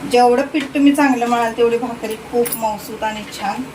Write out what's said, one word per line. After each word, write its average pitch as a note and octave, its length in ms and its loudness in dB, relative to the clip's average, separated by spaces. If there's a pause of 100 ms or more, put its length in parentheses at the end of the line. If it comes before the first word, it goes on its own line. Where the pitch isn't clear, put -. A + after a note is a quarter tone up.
(100)
जेवढं B3 360 4
पीठ - 180 -2 (100)
तुम्ही C#4 200 6
चांगलं C4 320 2
मळाल, A#3 300 0
तेवढी A#3 220 2
भाकरी A3+ 360 -6 (160)
खूप A#3+ 260 0
मऊसूत G#3+ 460 -6
आणि G#3+ 200 -4 (100)
छान G#3+ 300 -6 (120)